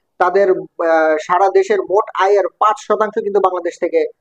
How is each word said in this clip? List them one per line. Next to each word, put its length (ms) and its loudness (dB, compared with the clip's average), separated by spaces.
তাদের, 340 2
আহ, 720 0
সারা 280 2
দেশের 320 0
মোট 400 -2
আয়ের 260 2
পাঁচ 200 2
শতাংশ 440 -2
কিন্তু 160 0
বাংলাদেশ 400 -2
থেকে 260 0